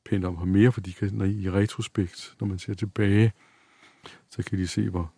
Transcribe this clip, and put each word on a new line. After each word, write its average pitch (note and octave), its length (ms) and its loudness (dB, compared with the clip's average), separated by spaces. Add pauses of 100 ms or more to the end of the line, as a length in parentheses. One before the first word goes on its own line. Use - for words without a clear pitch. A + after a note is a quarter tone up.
(100)
pænt F#2+ 140 0
om F2+ 120 -6
ham F2+ 120 -4
mere, G#2 240 6
fordi G2 180 -8
de F2 40 -12
kan, G2 200 -4
når, G#2 100 -2
i G2 260 -2
retrospekt, G2+ 920 -2
når A2 60 -4
man F#2+ 120 -4
ser - 160 -8
tilbage, G#2 580 2 (1000)
så - 120 -6
kan G2 160 -6
de F#2 80 -2
se, G2 220 -2
hvor F2 300 -6